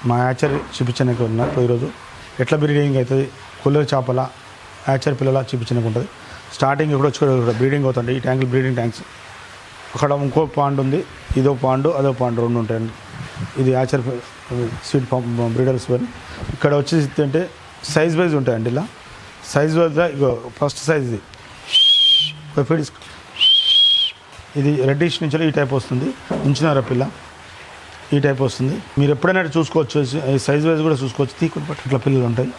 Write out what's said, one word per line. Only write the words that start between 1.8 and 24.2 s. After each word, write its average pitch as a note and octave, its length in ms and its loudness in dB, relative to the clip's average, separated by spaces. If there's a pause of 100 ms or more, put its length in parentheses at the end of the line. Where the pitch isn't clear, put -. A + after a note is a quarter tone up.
ఎట్లా C3 180 2
బ్రీడింగ్ D3 380 2
అవుతుంది, C3+ 340 0 (340)
కొల్లేరు C#3+ 320 2
చేపల C3 320 0 (640)
hatchery C3+ 260 0
పిల్లల C3 220 0
చూపించడానికి A#2+ 500 -2
ఉంటుంది. A2+ 200 -2 (460)
స్టార్టింగ్ C#3+ 380 0
ఇక్కడ C#3 160 2
వచ్చి C3 120 -2
కూడా B2 380 2
బ్రీడింగ్ C3+ 280 2
అవుతుంది. B2+ 300 0
ఈ C3 40 -4
ట్యాంకులు C3 300 0
బ్రీడింగ్ C3 260 0
ట్యాంక్స్. A#2 260 -4 (920)
అక్కడ C#3+ 160 2
ఇంకో C#3+ 340 0
పాండ్ C#3 340 0
ఉంది, C3+ 260 0 (320)
ఇదో C3+ 260 2
పాండ్, C3+ 240 2
అదో C#3 240 2
పాండ్, A#2+ 280 -2
రెండు A#2 200 0
ఉంటాయండి. A2+ 340 -2 (680)
ఇది C3 100 4
hatchery C3 300 0
పి-, B2 680 -6 (240)
సీడ్ C3 200 0
పంప్, A#2+ 420 -2
బ్రీడర్స్ B2+ 360 0
పని. C3+ 180 0 (460)
ఇక్కడ D3 220 2
వచ్చేసి D3 300 2
ఏంటంటే D3 440 -2 (340)
సైజ్ D#3+ 340 0
వైజ్ E3+ 180 2
ఉంటాయండి. B2 340 0
ఇలా C#3+ 180 -2 (680)
సైజ్ D#3 240 2
వైజ్, E3 220 2
ఇగో C#3 420 0 (200)
ఫస్ట్ C#3+ 240 -4
సైజ్ D3 200 0
ఇది. A2+ 140 -4 (1400)
ఒక C#3 80 2
ఫీడ్ D#3 160 0
ఇస్-, C#3+ 100 -6 (1600)